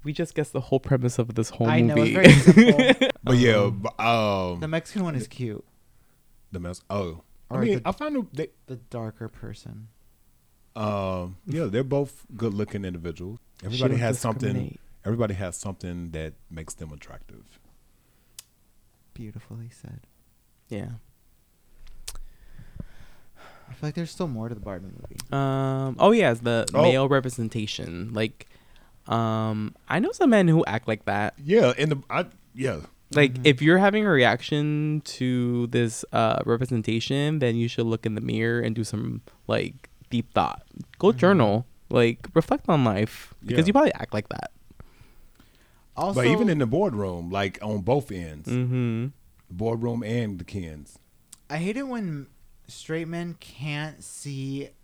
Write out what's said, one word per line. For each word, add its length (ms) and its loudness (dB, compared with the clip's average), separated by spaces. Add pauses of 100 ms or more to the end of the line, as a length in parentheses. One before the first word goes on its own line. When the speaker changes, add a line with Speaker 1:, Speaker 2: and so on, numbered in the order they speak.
Speaker 1:
we 80 -6
just 220 -6
guessed 180 -4
the 80 -2
whole 180 0
premise 400 0
of 160 -2
this 160 0
whole 180 -2
Speaker 2:
I 120 4
know, 160 4
Speaker 1:
movie. 200 4
Speaker 2:
it's 280 10
very 300 12
simple. 400 6
Speaker 1:
<laughs> 100 -16
Speaker 3:
But 140 4
yeah, 180 6
Speaker 1:
Um, 260 2
Speaker 3:
b-, 220 -6
um, 560 0
Speaker 2:
The 80 -6
Mexican 340 -6
one 140 -4
is 100 -4
cute. 380 -10 (880)
Speaker 3:
the 80 -8
Mes-, 300 -10
oh. 320 -6 (280)
I 60 -10
Speaker 2:
Or 60 -2
Speaker 3:
mean, 200 2
Speaker 2:
the, 60 -4
Speaker 3:
I 40 -4
found 220 -6
them, 180 -4
they 160 -8 (180)
Speaker 2:
the 100 -12
darker 520 -12
person. 600 -16 (880)
Speaker 3:
Um, 680 -4
yeah, 180 -4
they're 180 -2
both 420 -4 (120)
good-looking 480 -4
individuals. 540 -10 (240)
Speaker 1:
She 40 -10
Speaker 3:
Everybody 280 -2
Speaker 1:
don't 60 0
Speaker 3:
has 200 -2
something. 300 -4
Speaker 1:
discriminate. 300 -6 (240)
Speaker 3:
Everybody 300 -2
has 220 -8
something 540 -10
that 240 -8 (160)
makes 240 -14
them 180 -16
attractive. 680 -20 (1600)
Speaker 2:
Beautifully 560 -16
said. 300 -18 (680)
Speaker 1:
Yeah. 220 -10 (2750)
Speaker 2:
I 40 -18
feel 160 -8
like 60 -8
there's 160 -6
still 180 -6
more 200 -6
to 60 -8
the 60 -14
Barbie 280 -10
movie. 280 -16 (160)
Speaker 1:
Um. 680 -2
Oh, 140 8
yeah, 200 4
it's 100 -2
the 320 0
Speaker 3:
Oh. 80 4
Speaker 1:
male 260 4
representation. 1040 -4
Like, 340 -4 (600)
um, 680 -2 (140)
I 120 0
know 120 0
some 180 4
men 180 6
who 180 6
act 200 -4
like 200 -2
that. 360 -2
Speaker 3:
Yeah, 360 4
and 140 0
the, 180 -4
I, 160 -2 (280)
yeah. 260 -4 (340)
Speaker 1:
Like, 200 4
Speaker 2:
Mm-hmm. 120 0
Speaker 1:
if 160 4
you're 160 6
having 260 2
a 60 2
reaction 960 0
to 640 -2
this, 440 -2
uh, 320 2
representation, 920 -2
then 180 2
you 120 0
should 180 -2
look 180 -2
in 120 -2
the 40 -6
mirror 400 -2
and 140 -2
do 100 -4
some, 380 -6 (240)
like, 420 -4 (220)
deep 240 -4
thought. 280 -2 (360)
Go 100 4
Speaker 2:
Mm-hmm. 100 2
Speaker 1:
journal. 480 4 (220)
Like, 460 2
reflect 340 0
on 160 4
life, 480 -2 (120)
because 180 0
Speaker 3:
Yeah. 60 4
Speaker 1:
you 40 0
probably 220 4
act 180 -10
like 160 -4
that. 220 -10 (1500)
Speaker 2:
Also, 240 -2
Speaker 3:
But 60 4
even 240 4
in 80 2
the 80 2
boardroom, 640 -2
like, 320 -2
on 180 -4
both 320 -2
ends, 360 -10
Speaker 1:
Mm-hmm. 580 -2 (420)
Speaker 3:
the 60 -16
boardroom 480 -2
and 360 -4
the 60 -10
Kens. 540 -12 (500)
Speaker 2:
I 100 -8
hate 180 -4
it 120 -8
when 380 -8 (400)
straight 420 -8
men 320 -8
can't 640 -10
see 640 -10 (160)